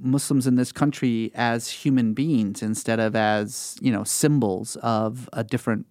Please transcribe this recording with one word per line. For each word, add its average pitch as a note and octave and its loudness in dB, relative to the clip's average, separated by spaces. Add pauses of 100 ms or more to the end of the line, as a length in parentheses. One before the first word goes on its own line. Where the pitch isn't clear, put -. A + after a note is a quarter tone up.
Muslims C3+ 2
in B2+ 4
this B2 2
country B2 0
as A#2 0
human B2+ 2
beings A#2 0
instead A2 -2
of A2 0
as, G#2+ 0
you B2+ 2
know, G2+ 0
symbols A2 0
of A2+ -2
a A2+ -4
different A2+ -2